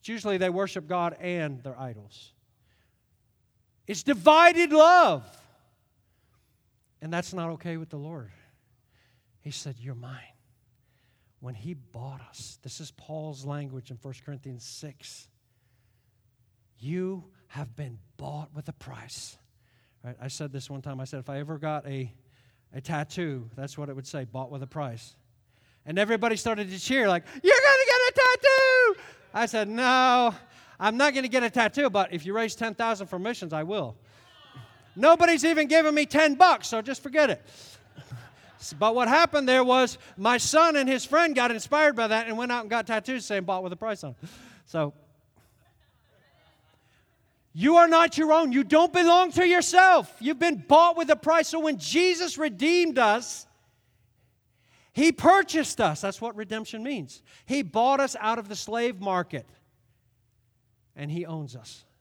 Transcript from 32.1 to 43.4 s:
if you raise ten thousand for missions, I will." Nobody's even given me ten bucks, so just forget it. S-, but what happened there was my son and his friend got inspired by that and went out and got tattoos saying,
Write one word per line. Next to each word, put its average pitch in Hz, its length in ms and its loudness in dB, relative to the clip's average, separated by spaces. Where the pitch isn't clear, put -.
if 165 120 -8
you 190 100 -8
raise 220 200 -4
ten 226 200 -8
thousand 214 340 -6
for 185 100 -10
missions, 190 340 -8
I 156 120 -6
will." 165 320 -8
Nobody's 330 500 4
even 311 240 2
given 311 260 4
me 294 120 2
ten 302 280 2
bucks, 330 340 6
so 226 140 -6
just 247 200 -10
forget 285 280 2
it. 196 140 -6
S-, - 140 -16
but 208 200 0
what 247 140 0
happened 294 400 2
there 254 160 4
was 254 340 2
my 233 220 0
son 311 380 2
and 269 120 0
his 262 160 -2
friend 311 300 0
got 247 160 0
inspired 285 460 0
by 226 120 -2
that 220 200 -2
and 220 80 -8
went 247 160 -6
out 240 80 -4
and 220 100 -10
got 226 160 -2
tattoos 226 380 -6
saying, 196 200 -4